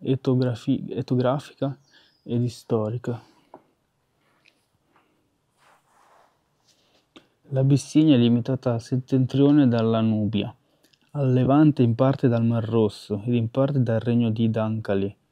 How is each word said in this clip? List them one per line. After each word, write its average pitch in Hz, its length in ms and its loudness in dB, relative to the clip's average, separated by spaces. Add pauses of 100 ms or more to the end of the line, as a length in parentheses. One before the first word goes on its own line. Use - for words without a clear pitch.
etografi-, 127 880 -2
etografica 135 880 -4 (460)
ed 120 220 -2
storica. 117 760 -6 (4000)
L'Abissinia 139 680 2
è - 20 4
limitata 120 560 0
a 113 60 -6
settentrione 135 880 2
dalla 113 320 0
Nubia, 107 520 -2 (600)
al 135 200 -2
levante 135 520 2
in 117 100 2
parte 135 320 0
dal 117 180 2
Mar 117 200 0
Rosso 107 600 -2
ed 120 100 -2
in 117 140 0
parte 139 320 -2
dal 113 200 0
regno 117 300 0
di 113 200 0
Dankali. 110 640 -4 (180)